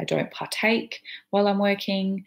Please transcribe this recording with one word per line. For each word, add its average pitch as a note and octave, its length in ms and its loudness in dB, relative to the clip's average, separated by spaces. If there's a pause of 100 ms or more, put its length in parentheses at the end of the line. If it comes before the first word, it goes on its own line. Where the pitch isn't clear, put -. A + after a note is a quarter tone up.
I - 40 -6
don't - 260 0
partake - 720 -2 (260)
while G3+ 180 4
I'm G3+ 120 2
working, G3 680 0